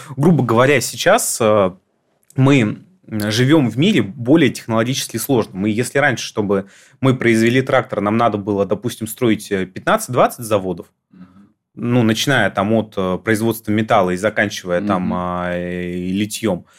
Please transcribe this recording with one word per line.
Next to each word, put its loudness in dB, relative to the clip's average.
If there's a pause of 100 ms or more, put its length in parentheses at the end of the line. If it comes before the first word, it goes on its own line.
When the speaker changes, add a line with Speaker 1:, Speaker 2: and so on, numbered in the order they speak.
(160)
Speaker 1:
грубо 4
говоря, 4
сейчас, 0
э, 4 (640)
мы 4 (280)
живем 2
в -4
мире 2
более 2
технологически -4
сложном. -2
И 0
если -2
раньше, 0
чтобы -2 (360)
мы 4
произвели 2
трактор, 0
нам 0
надо 2
было, -2
допустим, -6
строить, -2
э, -2
пятнадцать-двадцать -2
заводов, -4 (240)
Speaker 2:
Мгм. -20 (480)
Speaker 1:
ну, 0
начиная 2
там -2
от, -2
э, -2
производства -2
металла 2
и -2
заканчивая -2
там, -2
Speaker 2:
Мгм. -2
Speaker 1:
а, -4
э, -6 (180)
литьем, -4 (160)